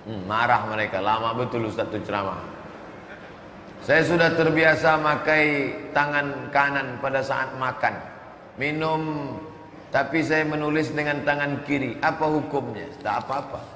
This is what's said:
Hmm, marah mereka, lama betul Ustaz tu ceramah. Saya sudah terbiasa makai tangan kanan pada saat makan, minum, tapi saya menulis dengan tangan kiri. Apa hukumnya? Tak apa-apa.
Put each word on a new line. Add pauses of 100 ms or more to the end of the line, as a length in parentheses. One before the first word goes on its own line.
Hmm,
marah
mereka,
lama
betul
Ustaz
tu
ceramah. (1400)
Saya
sudah
terbiasa
makai (240)
tangan
kanan
pada
saat
makan, (640)
minum, (560)
tapi
saya
menulis
dengan
tangan
kiri.
Apa
hukumnya?
Tak
apa-apa. (140)